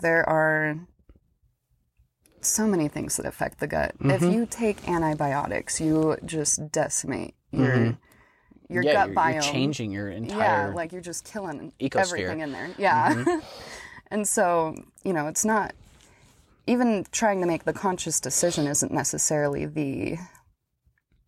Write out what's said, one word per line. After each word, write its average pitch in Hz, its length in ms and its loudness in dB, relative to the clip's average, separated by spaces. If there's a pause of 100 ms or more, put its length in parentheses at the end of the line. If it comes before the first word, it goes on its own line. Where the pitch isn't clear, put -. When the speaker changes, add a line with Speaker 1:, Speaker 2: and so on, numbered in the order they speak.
Speaker 1:
there 165 260 4
are 156 520 2 (1600)
so - 240 0
many 175 220 2
things - 300 -4
that - 80 -4
affect - 340 -6
the 123 80 -4
gut. - 320 0
If 139 220 2
Speaker 2:
Mm-hmm. 175 100 4
Speaker 1:
you 226 180 2
take 214 380 -2
antibiotics, 156 920 -2
you 156 440 2
just 156 460 -2
decimate 139 640 -2 (160)
your, 127 160 2
Speaker 2:
Mm-hmm. - 1080 -4
Speaker 1:
your 180 100 0
Speaker 2:
Yeah, 147 100 4
Speaker 1:
gut 202 160 4
Speaker 2:
you're, - 60 -4
Speaker 1:
biome. 165 180 4
Speaker 2:
you're 156 80 0
changing 135 500 0
your 101 180 -6
Speaker 1:
Yeah, 92 80 -8
Speaker 2:
entire 156 560 0
Speaker 1:
like, 170 180 -6
you're 180 100 -14
just 170 240 -10
killing 165 540 -10
Speaker 2:
ecosphere. 165 240 0
Speaker 1:
everything 175 360 -2
in 151 120 -6
there. - 260 -8
Yeah. 175 360 4
Speaker 2:
Mm-hmm. 320 300 0
Speaker 1:
<laughs> - 60 -18 (640)
And 208 140 0
so, 170 480 2 (300)
you 190 80 0
know, 151 140 -2
it's - 180 0
not, 214 280 2 (920)
even 233 460 2
trying 202 260 2
to 175 80 2
make 165 160 0
the 156 80 0
conscious 180 480 -2
decision 170 480 0
isn't 147 240 2
necessarily 143 720 0
the, 151 520 -4 (1120)